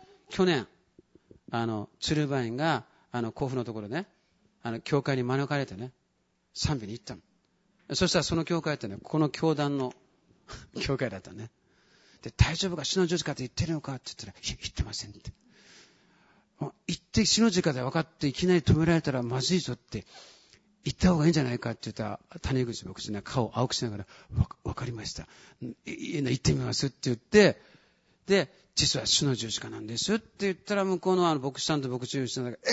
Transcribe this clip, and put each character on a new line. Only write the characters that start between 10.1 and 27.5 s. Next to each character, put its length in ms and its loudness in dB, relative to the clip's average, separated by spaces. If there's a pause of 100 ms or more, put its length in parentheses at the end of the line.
<laughs> 460 -16
教 160 -2
会 140 -2
だ 80 -10
っ 20 -18
た 120 -18
ね。 180 -14 (720)
で、 140 -8
「大 180 4
丈 180 -2
夫 40 -6
か？ 80 -6
死 140 -2
の 80 6
十 100 2
字 80 -2
架 80 -2
っ 20 -4
て 80 -8
言 60 -6
っ 20 -20
て 160 -2
る 60 0
の 80 0
か？」 160 -6
っ 20 -8
て 80 -20
言 80 -14
っ 20 -20
た 100 -14
ら、 120 -12
「い 120 -8
や、 100 -6
言 100 -10
っ 20 -20
て 100 -2
ま 120 -8
せ 140 -10
ん」 20 -16
っ 40 -18
て。 180 -16 (1300)
「あ、 120 -8 (140)
言 100 -4
っ 40 -8
て 240 2
死 160 4
の 100 8
十 60 2
字 60 4
架 100 2
で 100 -2
分 80 -2
か 100 0
っ 60 0
て 220 -2
い 40 -2
き 140 -2
な 80 6
り 60 6
止 180 4
め 80 4
ら 80 6
れ 80 2
た 80 -2
ら 120 0
ま 180 -2
ず 140 0
い 60 4
ぞ 120 -6
っ 40 -8
て、 300 -10 (800)
言 100 -2
っ 20 -20
た 140 6
方 80 6
が 60 4
い 40 8
い 20 6
ん 20 6
じ 80 4
ゃ 40 2
な 80 -2
い 60 -2
か」 140 -4
っ 20 -6
て 100 -20
言 80 -8
っ 20 -10
た 100 -6
ら、 160 -6 (220)
谷 220 2
口 220 -8
牧 160 -12
師 80 -8
ね、 120 -6
顔 240 0
を 120 -8
青 100 2
く 60 -6
し 80 -4
な 80 -2
が 80 -8
ら、 80 -10 (320)
「わ-、 100 4 (140)
わ 120 -6
か 100 -10
り 80 -6
ま 120 -10
し 100 -10
た。 120 -12 (600)
い-、 40 -10
い-、 320 -6
行 120 0
っ 40 0
て 140 2
み 80 0
ま 140 -2
す」 140 -2
っ 20 -12
て 120 -20
言 120 0
っ 20 -6
て、 440 6 (680)